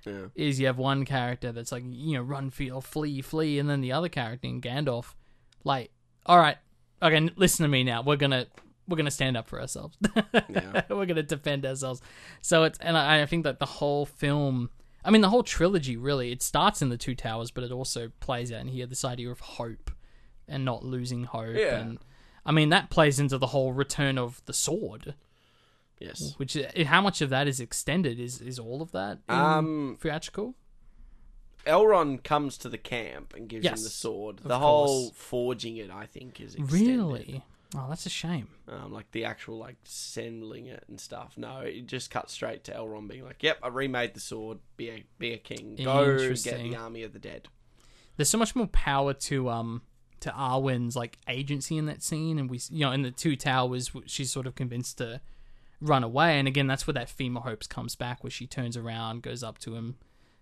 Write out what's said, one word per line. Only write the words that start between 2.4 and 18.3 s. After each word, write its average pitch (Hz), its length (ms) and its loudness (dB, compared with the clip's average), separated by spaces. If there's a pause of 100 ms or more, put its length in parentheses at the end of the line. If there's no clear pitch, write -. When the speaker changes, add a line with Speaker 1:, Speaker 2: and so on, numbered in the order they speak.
Speaker 2:
feel, 131 320 -6
flee, 147 400 -4
flee," 156 380 0
and 147 100 2
then 139 120 2
the 127 100 -2
other 165 180 0
character 123 380 -6
in 123 140 -6
Gandalf, 123 520 -4 (500)
like, 131 280 -2 (340)
"All 175 140 12
right, 151 180 8 (460)
okay, 160 140 8
n-, 165 180 4
listen 180 280 4
to 147 60 4
me 127 140 4
now. 117 180 0
We're 147 160 4
gonna, 135 300 2 (400)
we're 175 100 -2
gonna 147 140 2
stand 131 260 0
up 113 100 -6
for 120 140 -10
ourselves. 151 400 -10
<laughs> 214 60 4 (420)
Speaker 1:
Yeah. 196 400 0
Speaker 2:
We're 202 160 0
gonna 165 180 0
defend 143 440 -4
ourselves." 131 340 -6 (400)
So 165 220 6
it's, 156 160 2
and 165 180 2
I, 151 240 6
I 143 60 4
think 170 180 0
that 131 140 -2
the 139 60 -2
whole 143 400 0
film, 139 640 0 (360)
I 196 60 4
mean, 220 100 10
the 190 80 8
whole 240 140 6
trilogy 156 540 2
really, 127 360 -2
it 131 100 -8
starts 180 380 4
in 135 80 2
the 120 80 -2
Two 123 180 -4
Towers, 117 360 -6
but 123 120 -8
it 123 80 -6
also 123 480 -6
plays 123 320 -4